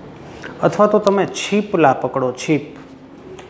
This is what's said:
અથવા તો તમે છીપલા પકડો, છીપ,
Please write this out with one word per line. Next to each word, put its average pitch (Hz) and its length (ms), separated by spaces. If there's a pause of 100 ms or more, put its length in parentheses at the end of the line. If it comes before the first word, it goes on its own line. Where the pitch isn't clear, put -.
(640)
અથવા 208 240
તો 208 120
તમે 196 280
છીપલા 190 680
પકડો, 127 400
છીપ, - 440 (720)